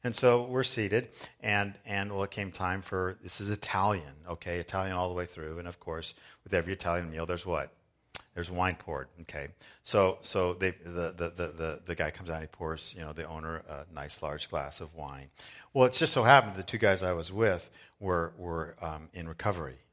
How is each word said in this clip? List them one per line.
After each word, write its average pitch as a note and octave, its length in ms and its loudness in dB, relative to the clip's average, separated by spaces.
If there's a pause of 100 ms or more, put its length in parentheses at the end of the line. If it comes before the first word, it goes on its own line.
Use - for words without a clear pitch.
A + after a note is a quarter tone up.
And A#2+ 120 -2
so B2 280 6
we're B2+ 200 0
seated, A2+ 460 0 (300)
and, G2+ 360 0 (100)
and, G2+ 260 -2
well, G2 120 -2
it G2 80 -4
came G2 200 -6
time F#2 300 -2
for, F#2 400 -4
this - 180 -6
is G2+ 120 -4
Italian, F#2+ 640 0 (120)
okay, F2 300 -6
Italian F#2+ 380 -4
all F2+ 120 0
the F2+ 80 -4
way F2 100 -4
through. D#2+ 340 -10
And, F2 80 -10
of F2 120 -12
course, D#2+ 360 -8 (280)
with - 100 -4
every F2+ 200 4
Italian F2 380 -2
meal, D#2+ 140 -4
there's F2 200 -4
what? D#2 260 -2 (640)
There's F2 160 -6
wine F2+ 240 2
poured, C#2 320 -8 (140)
okay. C#2+ 280 -10 (340)
So, F#2+ 380 4
so F2+ 320 0
they, F#2 180 0
the, E2+ 440 -6
the, E2+ 200 -4
the, F2 120 -4
the, D#2+ 400 -6
the E2+ 80 -4
guy D#2+ 160 -2
comes E2+ 180 -12
out, D#2+ 120 -4
he D#2+ 60 -10
pours, D#2+ 480 -8
you E2+ 80 -12
know, D#2 80 -10
the D#2 140 -8
owner D#2+ 420 -8
a D2+ 260 -14
nice D2 280 -10
large D2+ 280 -6
glass D2 320 -4
of D#2+ 140 -14
wine. C#2 340 -12 (440)
Well, B2+ 120 8
it B2+ 80 4
just - 200 2
so B2 100 4
happened A2+ 320 10
the F#2+ 80 -8
two - 140 -6
guys G2 260 6
I F#2 100 2
was E2+ 200 -4
with G2 360 2 (300)
were, F2 380 0
were, E2 440 -6
um, D#2+ 320 -8
in E2+ 140 -10
recovery E2 500 -2 (160)